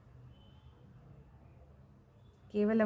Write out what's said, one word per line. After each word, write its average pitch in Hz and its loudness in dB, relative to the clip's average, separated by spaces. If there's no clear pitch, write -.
ಕೇವಲ 214 0